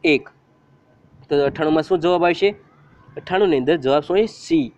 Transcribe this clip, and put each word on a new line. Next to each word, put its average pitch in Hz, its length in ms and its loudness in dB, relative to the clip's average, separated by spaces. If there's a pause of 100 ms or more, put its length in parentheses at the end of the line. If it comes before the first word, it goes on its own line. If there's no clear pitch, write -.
એક. 147 200 2 (960)
તો - 160 -4
અઠ્ઠાણુંમાં 156 460 0
શું 175 180 -2
જવાબ 175 220 0
આવશે? 175 260 0 (600)
અઠ્ઠાણુંની 175 500 0
અંદર 147 180 0
જવાબ 139 260 0
શું 175 140 -2
છે? 220 160 0
સી. 151 340 -2 (100)